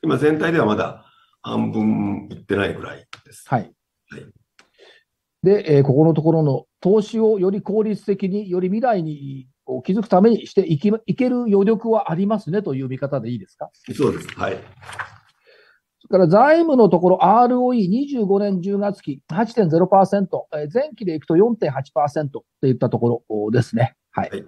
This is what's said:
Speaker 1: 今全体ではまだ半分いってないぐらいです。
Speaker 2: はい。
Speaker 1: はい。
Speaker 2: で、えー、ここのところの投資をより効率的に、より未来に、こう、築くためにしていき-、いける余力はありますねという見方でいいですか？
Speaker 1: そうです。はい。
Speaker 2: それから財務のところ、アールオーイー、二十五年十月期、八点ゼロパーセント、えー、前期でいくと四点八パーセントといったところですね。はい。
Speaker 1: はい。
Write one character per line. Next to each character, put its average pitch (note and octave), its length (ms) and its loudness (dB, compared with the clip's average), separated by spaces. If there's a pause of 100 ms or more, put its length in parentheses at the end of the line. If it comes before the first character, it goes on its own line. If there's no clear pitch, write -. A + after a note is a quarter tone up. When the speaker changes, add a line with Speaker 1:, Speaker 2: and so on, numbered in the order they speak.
Speaker 1:
今 C#3+ 140 0
全 D3+ 220 2
体 E3 120 0
で E3 80 2
は A#2+ 60 2
ま G#2 100 2
だ F2 300 -6 (360)
半 A2+ 300 -4
分 G#2+ 600 -2
い - 40 -14
っ - 40 -20
て - 160 -4
な G2 100 0
い - 80 -6
ぐ - 80 -12
ら D#2 140 -14
い - 120 -20 (160)
で - 100 -20
す。 - 140 -20
Speaker 2:
は B2+ 120 0
い。 F#2 120 -10 (380)
Speaker 1:
は - 80 -20
い。 - 80 -20 (1200)
Speaker 2:
で、 F#3 340 2
え - 40 6
ー、 - 20 4
こ C#3 100 2
こ D#3 120 6
の E3 80 4
と D3+ 100 0
こ D#3+ 80 2
ろ D#3+ 120 2
の C#3+ 220 -2 (140)
投 G#3 220 2
資 A3 180 -6
を A3 180 2
よ F#3 120 0
り G3 120 -4
効 G#3+ 220 -2
率 G#3 220 -4
的 G3 240 -2
に、 G3+ 200 -6
よ F3+ 120 -2
り F#3 80 -2
未 A3 120 -2
来 A3 220 0
に、 C#3 440 -12 (180)
こ B2+ 140 -8
う、 - 60 -16
築 G3 180 0
く - 60 -10
た F#3 120 4
め A3+ 80 6
に - 180 0
し - 60 -20
て F#3 120 2
い D#3+ 140 0
き-、 G#3 120 0 (140)
い F#3+ 100 -2
け B3+ 140 0
る B3 120 -2
余 G3+ 240 2
力 A3+ 260 0
は G3+ 200 0
あ E3 40 -2
り F#3+ 100 -2
ま G#3 140 -2
す D#3 100 -10
ね G3+ 140 -2
と D#3+ 100 -6
い C3+ 80 -6
う C3+ 60 -8
見 C3 100 -8
方 C#3 220 -6
で A2+ 100 -8
い B2 60 -6
い A2 40 -10
で F#2 80 -18
す - 100 -20
か？ D#3 120 -14 (240)
Speaker 1:
そ C3 140 0
う F#2+ 60 0
で E2 80 -8
す。 - 80 -16
は F#2+ 200 -6
い。 F#2+ 80 -8 (1400)
Speaker 2:
そ - 80 -20
れ F#3+ 100 0
か - 20 -
ら F3+ 80 6
財 C4 320 6
務 D#4+ 180 2
の G#3+ 120 6
と E3+ 100 2
こ F3+ 100 2
ろ、 F3+ 160 2
ア A3 180 4
ー B3 60 4
ル B3 120 0
オ B3 120 0
ー A#3+ 40 0
イ G3+ 80 0
ー、 E3+ 40 -4
二 C4+ 180 -2
十 B3+ 160 -4
五 G3 160 0
年 G3 220 -2
十 G3 160 -4
月 G3+ 240 -4
期、 C#3+ 260 -10
八 A3+ 260 -4
点 G3 160 2
ゼ E3 100 2
ロ F3+ 80 4
パ G3 140 6
ー F#3 40 6
セ G3+ 140 0
ン F#3+ 80 -2
ト、 C3+ 260 -8
え D3+ 100 -6
ー、 D3 100 -8
前 C#4+ 200 -2
期 G#3+ 120 -12
で E3 100 -4
い D3+ 40 -6
く - 60 -14
と E3 100 0
四 G#3+ 220 4
点 D#3+ 140 -2
八 C3+ 200 -8
パ D3 120 0
ー C#3+ 60 0
セ D#3+ 120 -4
ン C#3+ 80 -4
ト - 160 -14 (160)
と C#3+ 60 2
い C3 40 4
っ B2+ 40 2
た B2 140 -2
と A2 100 -2
こ A#2 300 0
ろ G#2+ 220 -4
で B2 100 2
す - 140 -4
ね。 A#2+ 200 -2 (160)
は - 140 -4
い。 - 40 -14
Speaker 1:
は - 80 -10
い。 - 100 -12